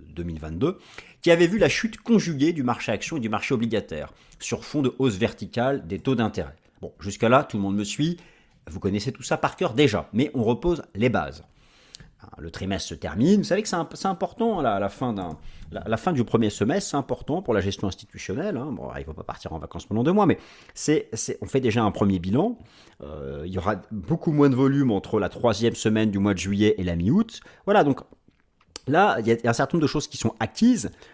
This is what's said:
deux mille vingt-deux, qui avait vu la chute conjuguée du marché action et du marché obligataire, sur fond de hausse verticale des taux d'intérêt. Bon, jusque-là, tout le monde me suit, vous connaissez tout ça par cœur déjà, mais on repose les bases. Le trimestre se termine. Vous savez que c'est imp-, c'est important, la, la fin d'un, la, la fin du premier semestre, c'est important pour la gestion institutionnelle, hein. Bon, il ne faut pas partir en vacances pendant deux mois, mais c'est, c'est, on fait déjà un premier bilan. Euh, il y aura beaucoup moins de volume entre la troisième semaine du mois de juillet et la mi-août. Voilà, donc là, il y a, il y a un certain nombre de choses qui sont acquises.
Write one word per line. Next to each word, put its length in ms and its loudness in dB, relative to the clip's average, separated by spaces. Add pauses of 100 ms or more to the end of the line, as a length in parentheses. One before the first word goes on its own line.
(140)
deux 80 -6
mille 160 -8
vingt-deux, 400 -2 (440)
qui 100 6
avait 160 6
vu 100 0
la 100 6
chute 300 -2
conjuguée 540 2
du 100 -2
marché 300 -2
action 240 -4
et 40 -2
du 80 -2
marché 240 -2
obligataire, 640 -2 (240)
sur 260 -8
fond 160 -4
de 200 0
hausse 160 2
verticale 720 -2
des 100 -6
taux 160 0
d'intérêt. 400 -2 (260)
Bon, 200 -14
jusque-là, 420 2
tout 140 -8
le 80 -2
monde 120 0
me 80 -2
suit, 320 -2 (540)
vous 80 -10
connaissez 320 -2
tout 140 -10
ça 120 -2
par 200 -2
cœur 180 -2
déjà, 380 2
mais 220 0
on 100 0
repose 400 0 (100)
les 140 2
bases. 340 -2 (960)
Le 120 -12
trimestre 380 -6
se 60 -10
termine. 440 2
Vous 60 0
savez 180 0
que 60 -10
c'est 80 -2
imp-, 180 -4
c'est 140 -4
important, 520 -2
la, 200 0
la 80 0
fin 240 -4
d'un, 260 -8 (320)
la, 160 -10
la 100 0
fin 160 -2
du 120 2
premier 260 2
semestre, 400 0
c'est 60 -2
important 440 -4
pour 140 0
la 60 2
gestion 260 -2
institutionnelle, 720 -6
hein. 160 -8
Bon, 240 -10
il 40 -8
ne 40 -10
faut 80 -12
pas 100 -12
partir 300 -12
en 60 -6
vacances 280 -12
pendant 160 0
deux 100 4
mois, 140 4
mais 120 4 (360)
c'est, 380 0
c'est, 280 -8
on 60 -10
fait 140 -2
déjà 240 2
un 80 2
premier 260 2
bilan. 400 0 (440)
Euh, 440 -10
il 60 -10
y 60 -6
aura 220 -2 (120)
beaucoup 400 -2
moins 180 6
de 60 2
volume 340 4
entre 300 0
la 80 0
troisième 480 2
semaine 340 2
du 80 0
mois 160 4
de 40 -2
juillet 400 2
et 60 -2
la 120 0
mi-août. 440 0 (240)
Voilà, 200 4
donc 160 2 (880)
là, 320 4
il 80 -4
y 20 6
a, 40 4
il 100 0
y 20 -2
a 40 4
un 40 2
certain 220 0
nombre 100 2
de 40 0
choses 180 -2
qui 80 -14
sont 240 -2
acquises. 500 2 (240)